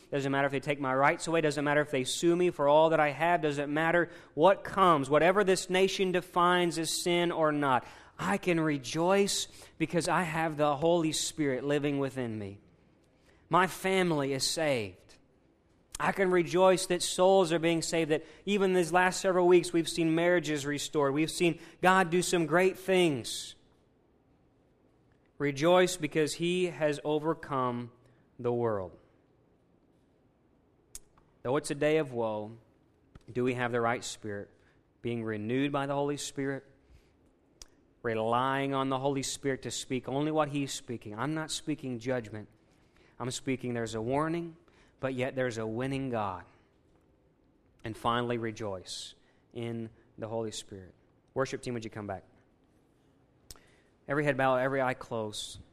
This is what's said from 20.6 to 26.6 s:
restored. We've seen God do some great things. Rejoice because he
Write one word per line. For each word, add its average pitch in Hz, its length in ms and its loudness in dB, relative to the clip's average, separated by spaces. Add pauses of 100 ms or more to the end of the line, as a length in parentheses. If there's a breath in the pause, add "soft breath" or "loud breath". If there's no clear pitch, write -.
restored. 143 480 -2
We've 156 180 0
seen 170 300 0 (220 loud breath)
God 185 260 6
do 175 140 2
some 170 240 0
great 180 320 2
things. 170 760 0 (1800)
Rejoice 165 600 4
because 151 380 -2
he 180 320 0